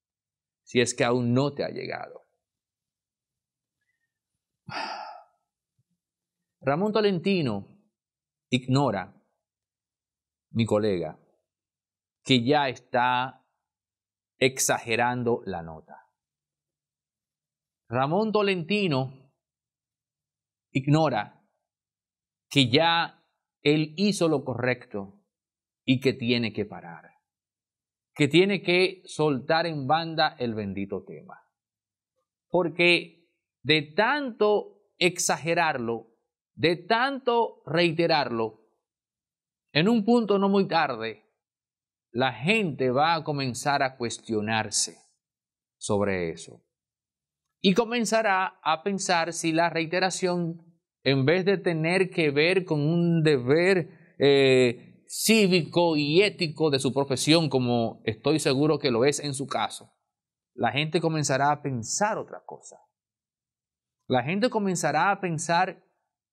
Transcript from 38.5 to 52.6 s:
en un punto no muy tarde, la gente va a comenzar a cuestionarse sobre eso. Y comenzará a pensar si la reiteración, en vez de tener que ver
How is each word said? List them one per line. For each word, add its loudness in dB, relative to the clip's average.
en 2
un 2
punto 2
no 2
muy 2
tarde, -4
la -2
gente -2
va 2
a -4
comenzar -4
a -4
cuestionarse -4
sobre -2
eso. -18
Y 4
comenzará 0
a -2
pensar -2
si -4
la 2
reiteración, -2
en 2
vez 2
de 2
tener 0
que 0
ver 2